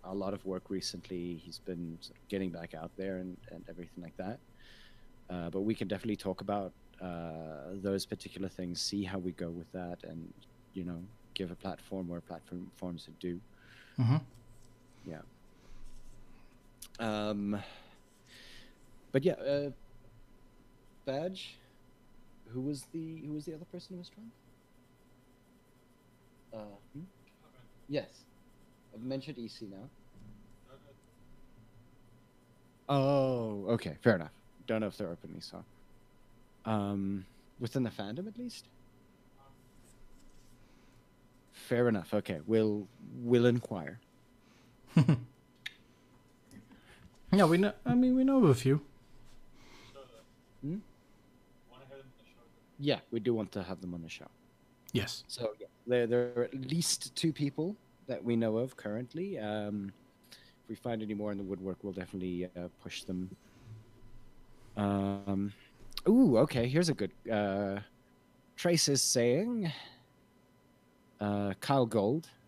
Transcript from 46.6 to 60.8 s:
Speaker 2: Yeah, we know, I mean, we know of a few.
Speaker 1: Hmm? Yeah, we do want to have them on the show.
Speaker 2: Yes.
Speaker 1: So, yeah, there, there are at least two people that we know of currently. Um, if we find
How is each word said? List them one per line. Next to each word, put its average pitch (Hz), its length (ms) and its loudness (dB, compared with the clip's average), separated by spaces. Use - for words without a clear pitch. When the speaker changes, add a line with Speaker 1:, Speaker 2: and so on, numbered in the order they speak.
Speaker 2:
Yeah, 190 120 10
we 165 100 8
know, 202 160 6
I 240 80 4
mean, 254 200 8
we 262 100 6
know 269 120 6
of 247 80 10
a 139 100 12
few. 135 280 4
Speaker 1:
Hmm? 156 140 -4
Yeah, 143 200 2
we 113 100 0
do 117 120 2
want 107 200 0
to 98 100 -4
have 87 180 -8
them 90 140 -8
on 85 80 -8
the 82 80 -12
show. - 160 -14
Speaker 2:
Yes. - 360 -2
Speaker 1:
So, 110 300 -4
yeah, 98 80 -12
there, 120 200 4
there 123 300 2
are 120 60 2
at 131 280 -4
least - 460 0
two 160 160 2
people 156 420 -2
that 113 160 -6
we 117 140 2
know 113 220 4
of 131 180 -2
currently. 127 640 -6
Um, 104 560 -4
if - 380 -20
we 113 60 -8
find 113 280 -4